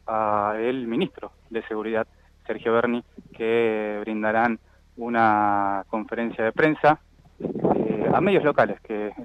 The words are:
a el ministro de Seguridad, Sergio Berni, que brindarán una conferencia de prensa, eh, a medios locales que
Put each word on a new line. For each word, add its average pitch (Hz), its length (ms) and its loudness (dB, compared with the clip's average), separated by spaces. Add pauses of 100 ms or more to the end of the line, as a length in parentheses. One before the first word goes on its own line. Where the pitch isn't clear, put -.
a 107 500 0
el 123 300 -4
ministro 117 460 -6 (160)
de 113 140 -6
Seguridad, 110 440 -4 (380)
Sergio 113 260 -4
Berni, 120 320 2 (320)
que 110 680 0
brindarán 110 560 0 (360)
una 104 960 2
conferencia 113 560 -4
de 110 80 0
prensa, 156 480 2 (400)
eh, - 720 0
a - 80 4
medios 185 240 4
locales 117 340 2
que 104 320 -6 (140)